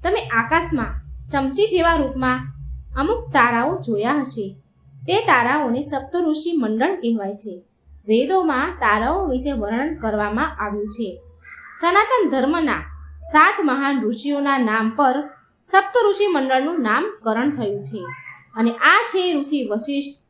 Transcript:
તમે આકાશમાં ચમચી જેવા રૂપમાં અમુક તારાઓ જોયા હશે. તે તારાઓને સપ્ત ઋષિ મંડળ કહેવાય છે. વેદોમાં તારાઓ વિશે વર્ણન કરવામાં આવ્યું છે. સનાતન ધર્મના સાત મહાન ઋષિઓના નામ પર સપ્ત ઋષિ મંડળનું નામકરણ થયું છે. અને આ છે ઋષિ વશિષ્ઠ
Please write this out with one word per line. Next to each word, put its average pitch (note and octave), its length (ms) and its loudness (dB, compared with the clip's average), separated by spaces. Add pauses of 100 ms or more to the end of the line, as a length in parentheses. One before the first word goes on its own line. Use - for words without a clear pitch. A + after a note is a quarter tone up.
તમે G4 180 0
આકાશમાં A#3+ 800 0 (260)
ચમચી C#4 400 0
જેવા E4 280 4
રૂપમાં C4 440 0 (600)
અમુક G4 300 -2
તારાઓ B3 520 2
જોયા A3+ 380 -2
હશે. G#3 360 -6 (520)
તે F4 60 0
તારાઓને C4+ 720 2
સપ્ત - 320 -6
ઋષિ E4 420 0
મંડળ A#3+ 380 0
કહેવાય G#3 400 -2
છે. F#3 280 -14 (440)
વેદોમાં D4 640 2 (100)
તારાઓ B3+ 480 2
વિશે C#4 240 -2
વર્ણન B3 440 -2
કરવામાં G#3+ 680 -2
આવ્યું G#3 220 -6
છે. G#3 340 -8 (600)
સનાતન G4+ 480 4
ધર્મના C4+ 500 2 (420)
સાત E4 320 4 (100)
મહાન C#4 380 0
ઋષિઓના C#4 560 0
નામ A3 380 0
પર C#4 260 2 (440)
સપ્ત G4 320 2 (120)
ઋષિ G4 180 2
મંડળનું C#4 540 0
નામકરણ A#3+ 680 0
થયું G3+ 320 -4
છે. A3 160 -10 (560)
અને A#3 160 4
આ F4+ 380 4
છે F4+ 300 0
ઋષિ C#4+ 280 -2
વશિષ્ઠ C#4 640 -4